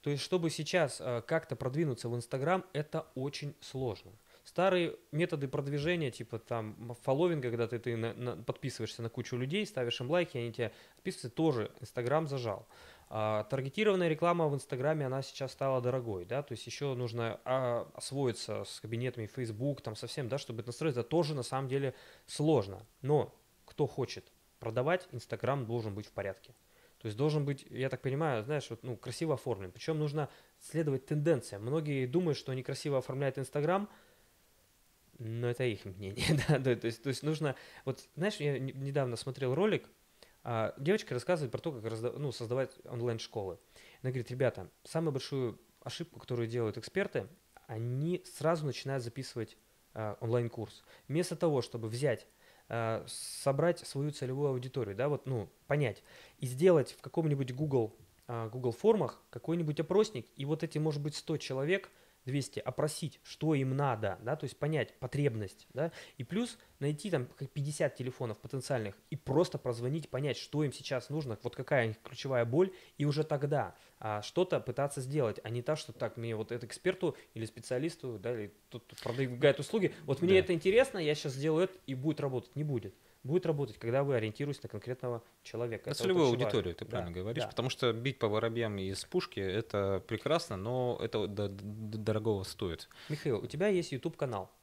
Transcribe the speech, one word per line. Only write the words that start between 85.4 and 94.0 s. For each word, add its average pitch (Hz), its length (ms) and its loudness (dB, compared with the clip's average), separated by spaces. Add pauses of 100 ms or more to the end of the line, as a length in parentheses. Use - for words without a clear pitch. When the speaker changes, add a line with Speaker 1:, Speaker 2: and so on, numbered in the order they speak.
Speaker 1:
человека. 117 460 -4
Speaker 2:
На - 20 -2
Speaker 1:
Это - 120 -2
вот - 40 4
Speaker 2:
целевую 175 200 8
Speaker 1:
очень 120 160 6
Speaker 2:
аудиторию, 101 300 2
Speaker 1:
важно. - 60 -10
Speaker 2:
ты 110 60 -8
Speaker 1:
Да, - 60 -14
Speaker 2:
правильно - 200 -2
говоришь, 104 320 -2
Speaker 1:
да. 104 60 -2
Speaker 2:
потому 123 200 0
что 120 240 2
бить 123 260 -2
по 113 80 4
воробьям 110 500 2
из 95 280 -4
пушки — - 340 -2
это 98 680 0
прекрасно, 123 500 0
но 123 440 0
это 110 260 0
д-, 101 220 -2
д-, 98 140 -10
д-, 107 340 -8
дорогого 107 460 2
стоит. - 460 -6 (200)
Speaker 1:
Михаил, 143 340 0
у 110 40 -8
тебя 165 200 0
есть 180 240 2
YouTube-канал 123 600 -4 (120)